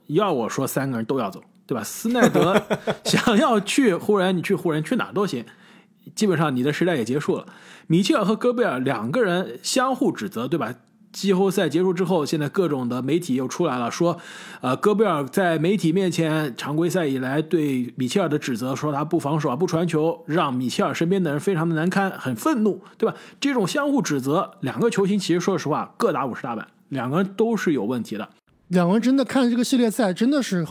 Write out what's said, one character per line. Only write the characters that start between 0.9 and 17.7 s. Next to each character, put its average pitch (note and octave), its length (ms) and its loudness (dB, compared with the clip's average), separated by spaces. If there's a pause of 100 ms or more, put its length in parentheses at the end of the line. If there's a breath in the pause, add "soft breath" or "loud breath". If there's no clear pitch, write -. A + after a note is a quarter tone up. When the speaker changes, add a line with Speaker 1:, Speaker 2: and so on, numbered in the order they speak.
Speaker 1:
个 A#2+ 80 -4
人 A2+ 80 -4
都 C3+ 120 -2
要 G2+ 120 -2
走， F#2 120 -16 (240)
对 - 100 -4
吧？ - 80 -6
斯 - 240 -6
内 A#3+ 200 4
德 F3+ 320 4 (200)
Speaker 2:
<laughs> - 240 -6
Speaker 1:
想 A3 340 2
要 B3 220 4
去 G#3 340 2
湖 G3+ 220 2
人， F#3 200 2
你 D#3+ 60 -2
去 G3 120 0
湖 E3+ 160 0
人 D3+ 120 0
去 A#3 140 -2
哪 G3 160 -4
都 G3 140 0
行， A#2+ 180 -4 (720 soft breath)
基 G#3+ 120 0
本 F3 100 4
上 D3+ 180 2
你 B2 80 0
的 C#3+ 100 0
时 E3 120 0
代 E3 120 0
也 A#2 80 0
结 C3 160 -2
束 D#3 160 -2
了。 F#2+ 100 -10 (400 loud breath)
米 E3+ 160 4
切 D#4+ 120 2
尔 A3+ 100 2
和 G#3+ 100 2
戈 B3 180 0
贝 A#3 120 0
尔 C3 160 -2
两 C3+ 300 -2
个 A#3+ 120 0
人 F3+ 400 -2
相 C4 320 0
互 B3 180 0
指 G#2 160 -6
责， A#2 200 -6
对 D#3+ 100 -2
吧？ B2 160 -4 (360)
季 G3 220 0
后 F#3+ 180 2
赛 F3 200 0
结 D#3+ 100 0
束 F#3 120 2
之 F3+ 120 -2
后， E3 200 0
现 D#3+ 140 -2
在 C#3+ 120 -2
各 F3 180 0
种 B2+ 180 -2
的 B2 140 -4
媒 C#3 180 0
体 F3 160 -2
又 C3 140 -2
出 F3 180 -2
来 B2+ 120 -2
了， A#2 120 -2
说， E3+ 280 0 (420 loud breath)
呃， B2+ 160 0
戈 G#3 180 4
贝 G#3 120 4
尔 D#3 180 0
在 E3+ 340 2
媒 E3+ 160 2
体 E3+ 160 2
面 F#3 220 2
前， D#3 420 0
常 D3 220 -6
规 E3+ 120 2
赛 E3 180 0
以 C3+ 100 0
来 C3 240 -2
对 D3 560 0